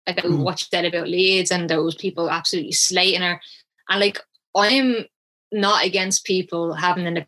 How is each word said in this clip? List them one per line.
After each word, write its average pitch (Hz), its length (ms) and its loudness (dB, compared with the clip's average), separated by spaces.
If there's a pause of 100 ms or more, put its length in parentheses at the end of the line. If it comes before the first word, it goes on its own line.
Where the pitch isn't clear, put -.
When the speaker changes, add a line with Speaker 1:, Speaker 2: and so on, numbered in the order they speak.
Speaker 1:
about 180 180 -2
Speaker 2:
Mm. 160 140 2
Speaker 1:
what 160 200 -2
she - 120 -6
said 175 140 0
about 170 240 -2
Leeds, 185 420 2
and 175 180 0
there 160 140 2
was 165 120 -2
people 170 360 -4
absolutely 165 420 -4
slating 180 500 2
her. 175 180 -2 (480)
And, 202 120 2
like, 202 200 0 (360)
I'm 233 500 2 (460)
not 202 320 2
against 190 400 -2
people 170 500 -2
having 175 320 0
an 170 220 -2